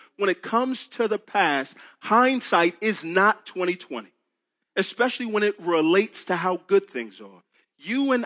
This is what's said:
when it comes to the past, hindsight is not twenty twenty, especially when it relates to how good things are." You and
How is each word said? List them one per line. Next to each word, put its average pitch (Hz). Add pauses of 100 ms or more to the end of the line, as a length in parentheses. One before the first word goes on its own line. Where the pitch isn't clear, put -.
(160)
when 196
it 175
comes 247
to 226
the 208
past, 156 (240)
hindsight 220
is 214
not 185
twenty 180
twenty, 120 (640)
especially 240
when 208
it 208
relates 170
to 185
how 180 (120)
good 196
things 110
are." 98 (360)
You 262
and 240